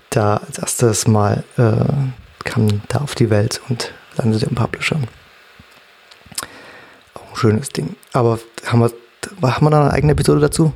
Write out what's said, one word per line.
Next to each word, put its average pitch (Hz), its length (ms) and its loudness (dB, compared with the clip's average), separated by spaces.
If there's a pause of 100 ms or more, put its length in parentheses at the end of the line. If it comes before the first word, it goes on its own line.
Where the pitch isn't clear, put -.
da 104 280 2
als - 200 -12
erstes - 500 -2
Mal, 107 360 2 (140)
äh, 117 280 4 (580)
kam 104 440 0
da - 120 -2
auf 143 160 -8
die 117 140 2
Welt 104 400 0
und - 240 -6 (220)
landete 110 320 0
im - 80 -4
Publisher. 113 420 -2 (2250)
Auch - 160 -20
ein - 60 -18
schönes 110 340 0
Ding. 156 260 -8 (180)
Aber 117 260 2 (260)
haben 117 160 2
wir, 117 100 4 (500)
haben 127 240 0
wir 151 40 4
da 151 120 4
eine 143 120 2
eigene 143 200 2
Episode 147 280 2
dazu? 156 340 2